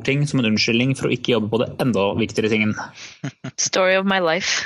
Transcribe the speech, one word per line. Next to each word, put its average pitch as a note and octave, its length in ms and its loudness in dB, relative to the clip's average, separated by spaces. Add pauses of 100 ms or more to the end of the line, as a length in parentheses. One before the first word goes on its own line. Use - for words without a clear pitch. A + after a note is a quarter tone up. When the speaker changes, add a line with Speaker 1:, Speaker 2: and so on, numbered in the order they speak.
Speaker 1:
ting C#3 220 2
som C#3 120 -2
en A#2+ 80 2
unnskyldning A#2 500 2
for - 120 -2
å B2+ 40 0
ikke B2 220 0
jobbe A2 160 0
på A2+ 80 0
det B2 100 0 (120)
enda G2+ 340 2
viktigere A2 340 0
tingen. G#2+ 240 2 (460)
Speaker 2:
<laughs> - 400 -12
Story F#3 400 2
of G3 80 0
my F#3+ 140 2
life. F3 460 0